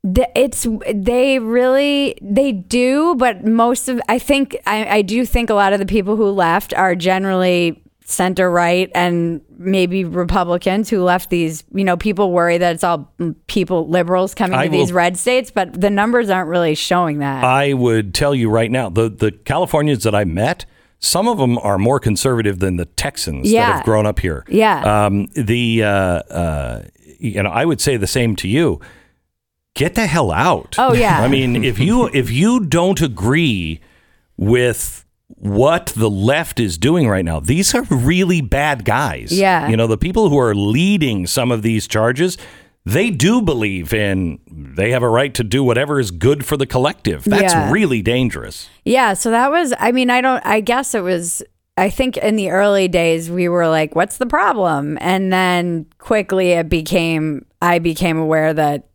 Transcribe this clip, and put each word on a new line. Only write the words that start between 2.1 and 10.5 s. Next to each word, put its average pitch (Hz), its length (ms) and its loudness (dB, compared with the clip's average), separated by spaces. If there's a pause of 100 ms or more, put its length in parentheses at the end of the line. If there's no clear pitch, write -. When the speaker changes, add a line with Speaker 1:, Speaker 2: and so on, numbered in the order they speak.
Speaker 1:
they 262 300 0
do, 254 640 0
but 220 300 0
most 226 420 2
of, 247 220 -4
I 240 100 0
think, 277 460 0
I, 214 320 0
I 214 40 4
do 220 240 0
think 233 240 -2
a 220 40 2
lot 196 200 4
of 202 60 0
the 196 60 -2
people 196 320 0
who 220 120 2
left 185 440 0
are 185 220 2
generally 180 840 0 (240)
center 180 460 0
right 175 420 2
and 170 460 0 (180)
maybe 185 460 0
Republicans 175 880 -2